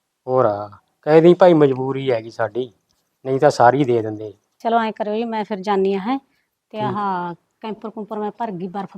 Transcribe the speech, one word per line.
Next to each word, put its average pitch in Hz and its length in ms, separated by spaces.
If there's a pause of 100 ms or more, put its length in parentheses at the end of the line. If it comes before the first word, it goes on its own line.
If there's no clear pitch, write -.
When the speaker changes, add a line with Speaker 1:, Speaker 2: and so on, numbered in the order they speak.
(280)
Speaker 1:
ਹੋਰ 127 180
ਆ, 104 240 (320)
ਕਹਿ 156 200
ਦੇਈਂ 170 140
ਭਾਈ 180 180
ਮਜਬੂਰੀ 135 580
ਹੈਗੀ 113 180
ਸਾਡੀ, 113 420 (540)
ਨਹੀਂ 131 140
ਤਾਂ 147 100
ਸਾਰੀ 127 340
ਦੇ 120 180
ਦਿੰਦੇ। 107 320 (260)
Speaker 2:
ਚਲੋ 233 200
ਐਂ 220 120
ਕਰਿਓ 214 240
ਜੀ, 226 80
ਮੈਂ 220 200
ਫਿਰ 196 160
ਜਾਨੀ 190 340
ਆ, 196 60
ਹੈਂ। 240 180
ਤੇ - 600
Speaker 1:
ਠੀਕ। 208 200
Speaker 2:
ਆਹ 180 360
ਕੈਂਪਰ 214 560
ਕੁੰਪਰ 208 300
ਮੈਂ 208 120
ਭਰ 226 200
ਗਈ, 180 160
ਬਰਫ਼ 190 300